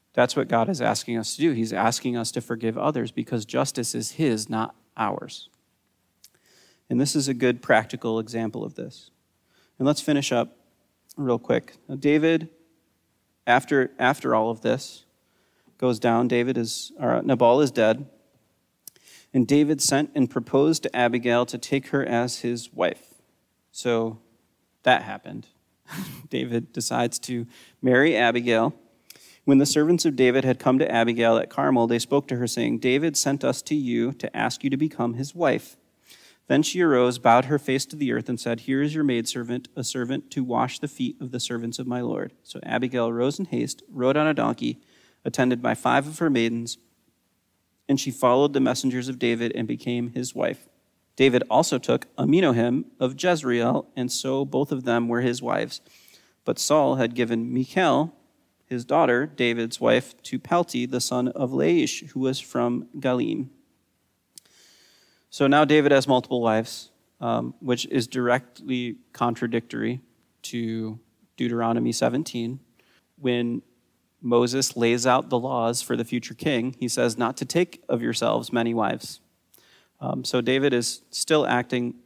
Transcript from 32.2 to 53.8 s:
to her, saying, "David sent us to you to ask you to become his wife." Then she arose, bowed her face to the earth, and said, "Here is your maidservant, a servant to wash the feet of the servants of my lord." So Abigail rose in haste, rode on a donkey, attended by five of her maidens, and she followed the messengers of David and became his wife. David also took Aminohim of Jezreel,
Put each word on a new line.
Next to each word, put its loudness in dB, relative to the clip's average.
to -4
her, -2
saying, -2
"David 0
sent 0
us 0
to -2
you 0
to -10
ask -2
you -2
to 0
become -2
his -8
wife." 0
Then 4
she -2
arose, 4
bowed 6
her 0
face -2
to -16
the -2
earth, -4
and -4
said, -4
"Here -2
is -2
your 0
maidservant, -2
a -6
servant -6
to -4
wash -2
the -6
feet -6
of -10
the -6
servants -6
of -8
my -4
lord." -6
So -18
Abigail -2
rose -2
in -4
haste, -6
rode 0
on 2
a 2
donkey, -2
attended 0
by 0
five 0
of -12
her 2
maidens, 0
and 2
she -6
followed 4
the 0
messengers 0
of -10
David 0
and -4
became -4
his -8
wife. -4
David 4
also 2
took -2
Aminohim 2
of -4
Jezreel, 0